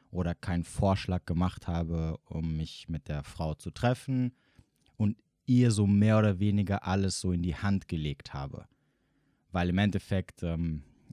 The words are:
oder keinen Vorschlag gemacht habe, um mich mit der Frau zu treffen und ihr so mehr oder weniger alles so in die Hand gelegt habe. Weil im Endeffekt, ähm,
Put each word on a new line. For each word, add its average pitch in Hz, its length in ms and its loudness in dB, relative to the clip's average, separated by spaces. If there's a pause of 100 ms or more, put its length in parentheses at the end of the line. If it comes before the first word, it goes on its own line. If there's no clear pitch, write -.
oder 85 260 -2
keinen 87 300 -2
Vorschlag 95 600 0
gemacht 90 400 -2
habe, 82 600 -2
um 80 320 -4
mich - 320 -8
mit 78 180 -8
der 73 160 -6
Frau 80 300 -6
zu - 180 -10
treffen 127 600 -2 (640)
und 107 200 2 (280)
ihr 123 260 6
so 104 160 2
mehr 104 300 6
oder 104 220 4
weniger 101 460 0
alles 95 360 0
so 92 100 0
in 87 100 0
die 85 140 -2
Hand 101 320 -2
gelegt 76 460 -6
habe. 69 320 -10 (880)
Weil 90 160 0
im 90 80 2
Endeffekt, 98 640 0
ähm, 82 400 -4 (300)